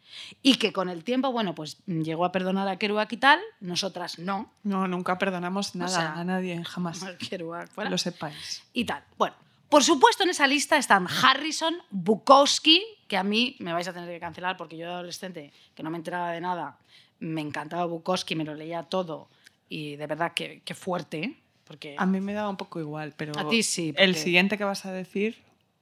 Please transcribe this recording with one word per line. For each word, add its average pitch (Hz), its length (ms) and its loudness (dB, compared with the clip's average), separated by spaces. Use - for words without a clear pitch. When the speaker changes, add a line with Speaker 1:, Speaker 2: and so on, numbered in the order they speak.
Speaker 1:
Y 254 140 8
que - 180 0
con 185 160 -2
el 170 140 -10
tiempo, 254 280 -2
bueno, 214 220 -2
pues, 156 320 -12
llegó 160 400 -2
a 175 60 0
perdonar 190 360 -2
a 190 100 -4
Kerouac 214 360 -2
y 226 40 -8
tal, 294 220 6
nosotras 175 580 -6
no. 185 340 -6
Speaker 2:
No, 190 240 0
nunca 180 320 -2
perdonamos 190 560 -2
Speaker 1:
O 180 40 -8
Speaker 2:
nada 175 120 -4
Speaker 1:
sea, 165 220 0
Speaker 2:
a 170 100 -6
nadie, 180 400 -2
jamás. 170 400 -6
Speaker 1:
a 185 140 -10
Kerouac, 175 540 -10
fuera. 214 180 -6
Speaker 2:
Lo 180 100 -2
sepáis. - 640 -8
Speaker 1:
Y 240 120 -2
tal. 147 180 -6
Bueno, 185 180 0
por 294 140 8
supuesto, 381 400 8
en 359 80 4
esa 294 160 2
lista 285 300 4
están 196 300 6
Harrison, 285 680 2
Bukowski, 277 920 6
que 208 100 -4
a 185 60 0
mí 226 360 0
me 175 140 -6
vais 175 140 -2
a 180 60 -8
tener 175 160 -10
que 170 100 -10
cancelar 175 380 -6
porque 165 200 -12
yo 165 100 -10
de 175 60 -8
adolescente, 175 580 -12
que - 80 -14
no 156 80 -6
me 170 60 -6
enteraba 175 340 -4
de 165 100 -6
nada, 170 360 -6
me 160 220 -4
encantaba 151 440 -4
Bukowski, 170 500 -2
me 156 100 -2
lo 151 100 -8
leía 165 280 -8
todo 165 460 -6
y 151 280 -10
de 147 100 -8
verdad 156 260 -2
que, 151 320 -8
que - 80 -8
fuerte, 170 500 -6
¿eh? 269 140 -6
Porque 147 340 -16
Speaker 2:
A 185 80 2
mí 190 140 2
me 202 120 -6
daba 208 160 -4
un 190 80 -6
poco 180 220 -10
igual, 151 360 -8
pero 151 220 -8
Speaker 1:
A 151 120 -4
ti 214 120 4
sí, 160 360 -2
Speaker 2:
el 190 140 6
Speaker 1:
porque 160 120 0
Speaker 2:
siguiente 185 340 4
que 208 60 -4
vas 196 220 -4
a 190 60 -10
decir 196 460 -4